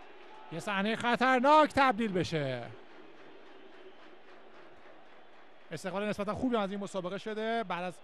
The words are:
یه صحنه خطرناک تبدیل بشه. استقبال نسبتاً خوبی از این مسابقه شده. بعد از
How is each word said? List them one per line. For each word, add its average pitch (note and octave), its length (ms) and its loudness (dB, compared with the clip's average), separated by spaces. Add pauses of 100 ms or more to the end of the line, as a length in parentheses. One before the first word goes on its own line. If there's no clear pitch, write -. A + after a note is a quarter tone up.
(520)
یه D#3+ 80 -8
صحنه G3+ 360 0
خطرناک C4 760 6
تبدیل A#3 380 4
بشه. C#3+ 500 -2 (3000)
استقبال F#3+ 380 -4
نسبتاً G3+ 260 -4
خوبی B3 220 0
از G3+ 140 0
این G3+ 100 -6
مسابقه F#3+ 380 -6
شده. A3 460 -4
بعد F3+ 200 -4
از F3+ 200 -6